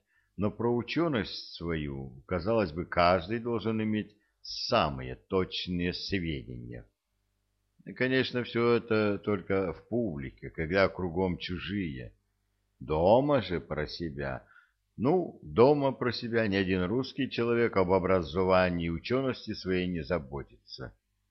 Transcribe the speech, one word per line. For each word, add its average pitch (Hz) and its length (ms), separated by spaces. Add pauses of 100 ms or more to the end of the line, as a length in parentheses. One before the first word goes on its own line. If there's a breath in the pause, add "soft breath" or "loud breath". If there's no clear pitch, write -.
(380)
но 104 120
про 117 260
учёность 135 800
свою, 69 720
казалось 92 460
бы, 80 140
каждый 90 540
должен 113 420
иметь 107 340 (260)
самые 69 720
точные 90 800
сведения. 62 920 (1000)
И, 101 80
конечно, 127 500
всё 117 340
это 107 420
только 98 540
в - 140
публике, 82 600
когда 87 400
кругом 90 480
чужие. 78 720 (680)
Дома 160 640
же 90 180
про 76 280
себя. 69 560 (540 soft breath)
Ну, 165 460
дома 131 480
про 123 200
себя 113 360
ни 98 80
один 92 280
русский 127 460
человек 117 480
об 92 140
образовании 90 960
и - 20
учёности 117 640
своей 92 340
не 87 160
заботится. 67 880 (400)